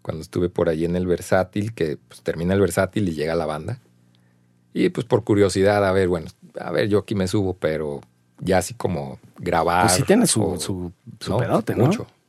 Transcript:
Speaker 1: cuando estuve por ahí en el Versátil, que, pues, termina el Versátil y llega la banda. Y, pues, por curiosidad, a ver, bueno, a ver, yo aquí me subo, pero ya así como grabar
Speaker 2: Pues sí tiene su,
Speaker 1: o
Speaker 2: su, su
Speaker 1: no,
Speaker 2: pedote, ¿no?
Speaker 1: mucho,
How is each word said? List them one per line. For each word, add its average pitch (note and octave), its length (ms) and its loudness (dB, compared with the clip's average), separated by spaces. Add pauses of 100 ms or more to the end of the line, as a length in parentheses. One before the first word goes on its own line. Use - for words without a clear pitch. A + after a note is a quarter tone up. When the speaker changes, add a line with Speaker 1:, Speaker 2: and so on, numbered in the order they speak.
Speaker 1:
cuando D#2+ 220 -8
estuve F2 260 -2
por F2+ 200 0
ahí D#2+ 160 0
en E2+ 100 0
el F2+ 100 0
Versátil, F#2+ 680 0
que, D#2 220 -2 (100)
pues, - 160 -20
termina E2+ 320 0
el G2 40 2
Versátil F#2+ 500 0
y E2 40 -4
llega D#2 220 -2
la E2 100 -2
banda. D#2+ 340 -6 (960)
Y, F#3 160 2
pues, - 160 -6
por A2 180 0
curiosidad, G2+ 640 4
a F#2 40 2
ver, F#2+ 160 2
bueno, E2+ 200 -2 (320)
a - 120 -8
ver, D#2+ 180 0
yo G2+ 100 4
aquí - 140 -6
me F#2+ 140 0
subo, F#2+ 260 0
pero D#2 480 -4 (380)
ya F#2 180 2
así F2+ 160 -2
como C#2+ 460 -6 (180)
grabar E2+ 480 2
Speaker 2:
Pues F2+ 120 4
sí F#2+ 60 2
tiene G3+ 220 4
su, A2 180 2
Speaker 1:
o F2 160 -2
Speaker 2:
su, F2+ 320 -6 (280)
su - 100 -10
Speaker 1:
no, F#2+ 80 0
Speaker 2:
pedote, B2+ 380 -2
¿no? A2 100 4
Speaker 1:
mucho, G3+ 220 0 (220)